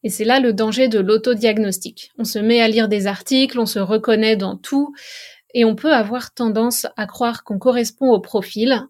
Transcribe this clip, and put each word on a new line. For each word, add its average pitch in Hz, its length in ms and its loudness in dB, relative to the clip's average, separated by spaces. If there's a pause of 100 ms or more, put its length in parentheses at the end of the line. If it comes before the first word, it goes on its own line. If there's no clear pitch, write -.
Et 226 60 -6
c'est 220 160 -4
là 247 160 4
le 240 140 2
danger 220 340 0
de 220 100 0
l'autodiagnostic. 214 1160 -2
On 226 80 -4
se 220 140 -6
met 233 240 2
à 226 60 4
lire 220 200 2
des 202 180 0
articles, 262 540 0
on 226 60 2
se 220 120 -4
reconnaît 220 580 2
dans 190 200 -4
tout, 285 380 -2 (580)
et 240 140 2
on 220 100 2
peut 311 160 0
avoir 233 400 -2
tendance 226 540 -2 (100)
à 214 100 -8
croire 233 380 -4
qu'on 202 140 -6
correspond 247 520 0
au 202 100 4
profil 226 680 -2